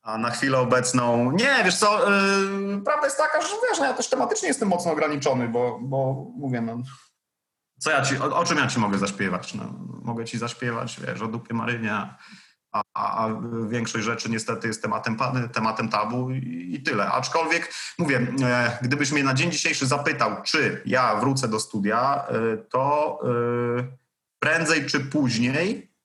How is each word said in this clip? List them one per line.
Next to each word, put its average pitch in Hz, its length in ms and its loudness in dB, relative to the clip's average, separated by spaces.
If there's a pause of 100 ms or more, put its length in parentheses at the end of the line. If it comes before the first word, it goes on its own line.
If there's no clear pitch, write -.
A 110 160 -6
na 117 120 0
chwilę 135 280 2
obecną, 123 720 4
nie, 254 220 4 (100)
wiesz 180 140 2
co, 208 300 4
e, 202 120 6 (640)
prawda 302 220 2
jest 285 120 0
taka, 311 240 2
że 311 60 -2 (220)
wiesz, 381 80 0
no, 285 60 2
ja 254 100 0
też 254 140 -4
tematycznie 359 400 0
jestem 226 200 0
mocno 170 240 0
ograniczony, 147 560 0
bo, 120 340 0
bo 135 440 -2 (100)
mówię, 127 240 -4
no, 117 180 -6 (1000)
co 156 120 -2
ja 139 120 4
ci, 131 160 0
o, 139 180 0
o 170 80 4
czym 165 140 2
ja 131 80 4
ci - 120 0
mogę 101 200 2
zaśpiewać? 98 560 -2
No, - 100 -8 (380)
mogę 117 220 -6
ci 117 140 -6
zaśpiewać, 117 600 -6
wiesz, 123 220 -6
o 113 60 -4
dupie 117 260 -6
Marynia, 110 640 -4 (540)
a, 104 100 0 (120)
a, 107 320 0
a 110 40 0 (380)
większość 113 360 -2
rzeczy 113 260 -2
niestety 113 380 -2
jest 110 140 -4
tematem 113 340 -2
pa-, 127 360 -2
tematem 110 360 0
tabu 120 420 0
i, 90 440 -6
i 135 80 -6
tyle. 104 300 2
Aczkolwiek, 160 600 0 (260)
mówię, 135 280 2 (160)
e, 123 400 2
gdybyś 139 300 0
mnie 143 120 2
na 135 100 4
dzień 165 180 2
dzisiejszy 151 340 0
zapytał, 127 560 0
czy 127 440 0
ja 123 300 2
wrócę 131 320 0
do 110 120 0
studia, 113 680 0
e, 113 280 0
to, 143 640 0 (600)
e, 127 40 -4 (540)
prędzej 156 480 2
czy 139 140 0
później 135 920 0 (100)